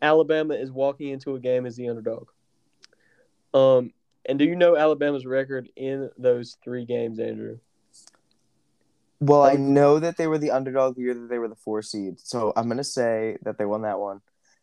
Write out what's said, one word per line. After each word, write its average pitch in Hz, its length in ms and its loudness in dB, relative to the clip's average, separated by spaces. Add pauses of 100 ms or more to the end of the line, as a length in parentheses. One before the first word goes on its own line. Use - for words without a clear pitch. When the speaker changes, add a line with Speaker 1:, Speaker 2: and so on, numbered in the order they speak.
Speaker 1:
Alabama 156 520 2
is 131 180 -6
walking 139 380 -2
into 139 260 -8
a 123 40 -12
game 127 260 -2
as 117 100 -10
the 123 120 -8
underdog. 117 400 -8 (1200)
Um, 131 400 4 (340)
and 139 120 -2
do 143 60 2
you 170 120 0
know 170 200 6
Alabama's 147 500 0
record 131 500 -4
in 135 420 -6
those 123 460 -2
three 123 200 -8
games, 117 340 -4
Andrew? 113 400 -8 (1600)
Speaker 2:
Well, 143 220 6
I 139 120 8
Speaker 1:
Um, 139 200 2
Speaker 2:
know 143 240 6
that 170 180 -4
they 165 100 -2
were 156 120 0
the 147 140 -2
underdog 131 440 0
the 127 60 -8
year 123 120 -2
that 117 140 -12
they 120 100 -4
were 117 100 -4
the 104 80 -14
four 107 260 -6
seed, 98 380 -10
so - 360 -4
I'm 117 120 0
gonna 120 160 -4
say 113 580 -2
that 110 160 -8
they 107 80 -2
won 107 160 -4
that 101 180 -4
one. 101 220 -8 (400)